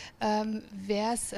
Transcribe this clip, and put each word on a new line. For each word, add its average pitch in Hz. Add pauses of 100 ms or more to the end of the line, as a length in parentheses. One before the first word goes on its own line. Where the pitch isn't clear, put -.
(200)
ähm, 214
wär's 208